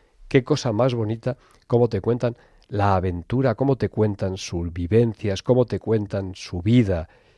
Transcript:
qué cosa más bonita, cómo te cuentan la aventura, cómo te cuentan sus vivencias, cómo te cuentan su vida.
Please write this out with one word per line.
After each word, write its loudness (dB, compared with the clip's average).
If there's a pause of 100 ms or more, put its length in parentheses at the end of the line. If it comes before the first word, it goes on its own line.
(280)
qué 2
cosa -2
más 2
bonita, -4 (300)
cómo 4
te -2
cuentan -2 (320)
la 2
aventura, -2
cómo 0
te -2
cuentan -2
sus -6
vivencias, 0
cómo 4
te -6
cuentan -4
su -10
vida. 2 (300)